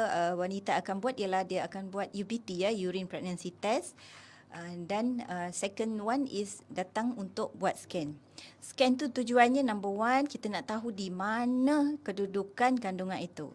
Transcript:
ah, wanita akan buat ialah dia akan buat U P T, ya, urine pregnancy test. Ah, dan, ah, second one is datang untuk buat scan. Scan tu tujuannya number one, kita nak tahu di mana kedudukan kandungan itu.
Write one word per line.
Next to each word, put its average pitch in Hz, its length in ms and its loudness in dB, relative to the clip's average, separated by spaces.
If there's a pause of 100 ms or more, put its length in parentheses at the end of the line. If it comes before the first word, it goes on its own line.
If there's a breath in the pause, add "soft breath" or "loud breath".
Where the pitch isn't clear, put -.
ah, 170 240 4
wanita 185 460 0
akan 190 200 -2
buat 254 160 0
ialah 190 300 0
dia 185 180 0
akan 190 280 -8
buat 196 200 -4
U 202 140 -4
P 233 140 -2
T, 185 260 -2
ya, 214 60 4
urine 185 360 -2
pregnancy 180 440 -6
test. 240 420 -2 (560 loud breath)
Ah, 170 300 -12
dan, 220 500 0
ah, 175 240 -4
second 214 480 -2
one 247 240 2
is - 480 -6
datang 214 460 -2
untuk 196 340 -4
buat 180 240 0
scan. 151 400 -6 (460 loud breath)
Scan 254 320 4
tu 277 160 -2
tujuannya 247 500 6
number 202 300 0
one, 240 320 4
kita 285 240 -6
nak 196 240 -4
tahu 220 240 -2
di 185 160 -4
mana 254 880 2
kedudukan 202 800 0
kandungan 185 400 -2
itu. 160 360 -8